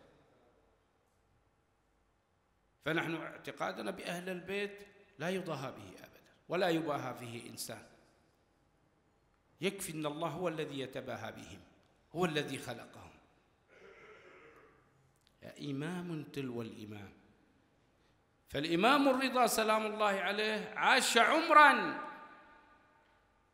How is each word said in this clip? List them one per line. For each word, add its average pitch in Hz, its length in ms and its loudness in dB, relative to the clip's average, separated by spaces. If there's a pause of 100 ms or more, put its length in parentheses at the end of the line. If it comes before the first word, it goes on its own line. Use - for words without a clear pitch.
(2750)
فنحن 160 300 0
اعتقادنا 185 760 -6
بأهل 180 380 -6
البيت 196 580 -6 (320)
لا 156 100 -2
يضاهى 156 420 -4
به 110 180 -16
أبدًا، - 320 -20 (280)
ولا 180 200 2
يباهى 143 440 0
فيه 120 360 -10
إنسان. 113 340 -10 (1800)
يكفي 196 300 -4
أن 156 140 -6
الله 151 220 -2
هو 170 200 -2
الذي 151 320 -4
يتباهى 120 520 -8
بهم، - 280 -16 (560)
هو 175 100 2
الذي 147 320 -2
خلقهم. - 540 -12 (2250)
يا 147 280 -10
إمام 165 520 -6
تلو 127 380 -6
الإمام. 104 520 -12 (1300)
فالإمام 196 640 4
الرضا 254 380 4
سلام 220 380 2
الله 214 200 0
عليه 202 680 0
عاش 226 420 4
عمرًا 269 840 8 (1500)